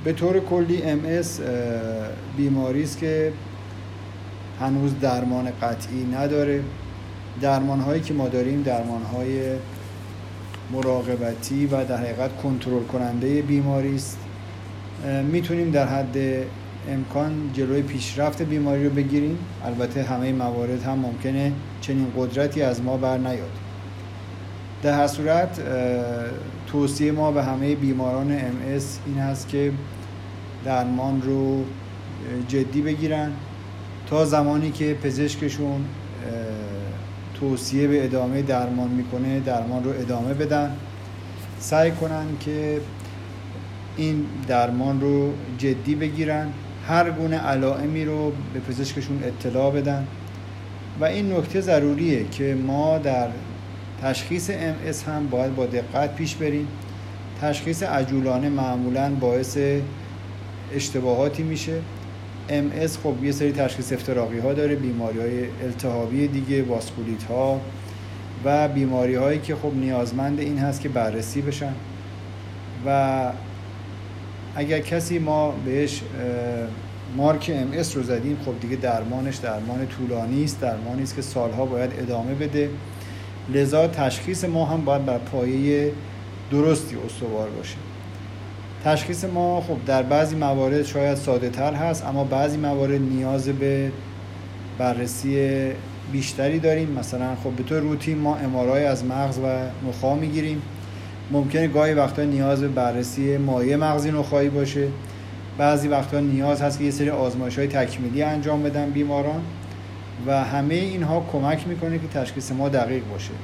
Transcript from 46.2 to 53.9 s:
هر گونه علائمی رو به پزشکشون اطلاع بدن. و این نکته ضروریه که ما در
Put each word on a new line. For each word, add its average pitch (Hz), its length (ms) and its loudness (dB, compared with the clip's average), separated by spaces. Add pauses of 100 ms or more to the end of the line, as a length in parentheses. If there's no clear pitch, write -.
هر 170 240 4
گونه 160 260 0
علائمی 139 680 0
رو 151 260 0 (220)
به 131 60 -4
پزشکشون 139 640 -4
اطلاع 131 480 2
بدن. 139 360 0 (920)
و 156 40 2
این 196 280 2
نکته 185 280 0
ضروریه 147 720 4
که 139 260 0 (100)
ما 151 300 4
در 131 300 2 (720)